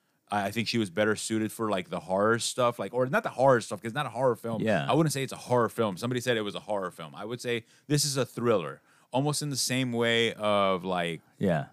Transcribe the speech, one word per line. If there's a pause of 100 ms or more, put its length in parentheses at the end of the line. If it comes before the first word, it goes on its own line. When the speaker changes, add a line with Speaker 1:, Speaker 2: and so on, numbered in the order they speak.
(320)
Speaker 1:
I,
I
think
she
was
better
suited
for,
like,
the
horror
stuff,
like,
or
not
the
horror
stuff,
'cause
it's
not
a
horror
film.
Speaker 2:
Yeah.
Speaker 1:
I
wouldn't
say
it's
a
horror
film.
Somebody
said
it
was
a
horror
film.
I
would
say (220)
this
is
a
thriller, (300)
almost
in
the
same
way
of,
like, (160)
Speaker 2:
Yeah.